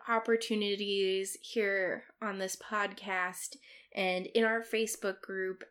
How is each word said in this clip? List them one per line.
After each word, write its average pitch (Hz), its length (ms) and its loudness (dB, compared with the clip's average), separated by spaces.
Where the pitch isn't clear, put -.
opportunities 202 1300 2
here 196 680 0
on 202 180 -4
this 190 180 -4
podcast 196 1000 -4
and 185 340 0
in 226 160 4
our 226 200 4
Facebook 220 580 -2
group 190 500 -4